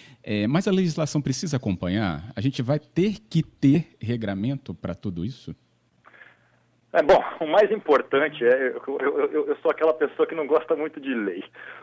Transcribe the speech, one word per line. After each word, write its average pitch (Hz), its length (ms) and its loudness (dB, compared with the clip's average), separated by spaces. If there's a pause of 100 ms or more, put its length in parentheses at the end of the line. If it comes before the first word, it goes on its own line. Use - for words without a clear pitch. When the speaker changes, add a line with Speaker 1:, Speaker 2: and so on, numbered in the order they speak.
(240)
Speaker 1:
É, 104 240 -2
mas 175 200 0
a 208 40 2
legislação 165 500 0
precisa 139 360 -2
acompanhar? 92 760 -2
A 98 60 -8
gente 135 220 -2
vai 143 160 0
ter 196 400 -2 (100)
que 160 140 2
ter - 580 2
regramento 110 720 -4
pra 85 220 -8
tudo 87 280 -6
isso? - 320 -10 (1400)
Speaker 2:
É, 165 100 4
bom, 160 180 6 (200)
o 160 40 -4
mais 190 260 4
importante 151 760 2
é, 127 240 4
eu, 120 300 -6
eu, 143 200 0 (100)
eu, 147 180 -2
eu 147 100 -2
sou - 120 0
aquela 156 240 2
pessoa 156 320 0
que 156 80 -6
não 156 140 -6
gosta 156 300 0
muito 151 240 -6
de 135 120 -4
lei. 98 300 -4 (400)